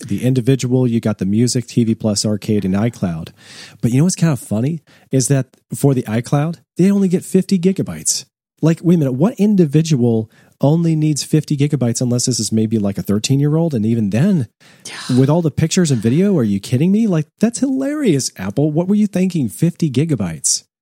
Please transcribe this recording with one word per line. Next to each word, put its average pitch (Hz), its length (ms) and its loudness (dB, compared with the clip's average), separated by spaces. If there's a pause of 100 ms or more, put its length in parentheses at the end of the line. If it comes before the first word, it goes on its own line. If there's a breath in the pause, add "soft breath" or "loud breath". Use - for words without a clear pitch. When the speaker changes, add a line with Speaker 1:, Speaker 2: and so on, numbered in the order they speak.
Speaker 1:
the 101 180 -6
individual, 127 600 2
you 117 120 0
got 107 200 -2
the 95 80 -4
music, 117 400 0
T 120 180 0
V 110 100 0
Plus, 107 300 -2
arcade, 104 400 -2
and 95 100 0
iCloud. 98 580 -4 (500 loud breath)
But 117 80 0
you 127 80 2
know 151 60 4
what's 185 120 0
kind 165 160 2
of 120 80 -4
funny 135 400 -4 (300 soft breath)
is 131 180 0
that 135 280 -2 (180)
for 143 180 2
the 127 120 0
iCloud, 143 560 -2 (180)
they 185 120 4
only 196 180 2
get 175 160 0
fifty 190 340 0
gigabytes. 170 680 -4 (380)
Like, 160 200 2
wait 175 140 4
a - 20 4
minute, 135 140 0
what 165 260 0
individual 156 920 2 (300 soft breath)
only 165 360 2
needs 151 260 0
fifty - 340 0
gigabytes 131 440 0
unless 123 260 0
this 120 140 -2
is 104 100 -4
maybe, 110 280 0
like, 101 200 -2
a 180 40 -6
thirteen-year-old? 143 720 0
And 107 120 -2
even 113 240 0
then, 143 380 0 (380 loud breath)
Speaker 2:
Yeah. - 320 -4
Speaker 1:
with 131 120 4
all 170 120 2
the 156 100 0
pictures 160 400 0
and 117 80 0
video, 170 360 2
are 131 60 2
you 101 160 0
kidding 143 320 0
me? 220 160 2
Like, 165 220 -2 (100)
that's 233 220 0
hilarious, 269 760 -2
Apple. 139 360 -2
What 175 160 -2
were 202 80 2
you 208 100 2
thinking? 175 440 0
Fifty 165 400 -2
gigabytes. 147 760 -2 (180)